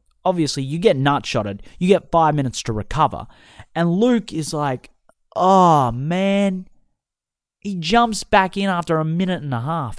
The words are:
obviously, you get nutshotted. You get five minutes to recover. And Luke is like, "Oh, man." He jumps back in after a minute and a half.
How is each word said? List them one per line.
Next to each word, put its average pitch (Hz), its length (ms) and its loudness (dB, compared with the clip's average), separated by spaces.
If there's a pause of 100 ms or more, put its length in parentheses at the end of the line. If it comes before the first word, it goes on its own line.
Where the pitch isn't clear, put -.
(240)
obviously, 160 400 -2
you 143 140 -6
get 175 200 2
nutshotted. 123 640 -2 (180)
You 180 80 -2
get 185 240 2
five 160 240 4
minutes 131 300 -4
to 120 80 -6
recover. 110 540 -2 (480)
And 170 180 0
Luke 233 400 0
is 156 200 -6
like, 143 380 -4 (440)
"Oh, 170 580 6
man." 190 760 -2 (920)
He 196 160 -6
jumps 214 480 0
back 190 340 2
in 196 100 -2
after 170 300 -2
a 156 80 -2
minute 175 360 -2
and 139 120 -6
a 117 80 -4
half. 143 360 -6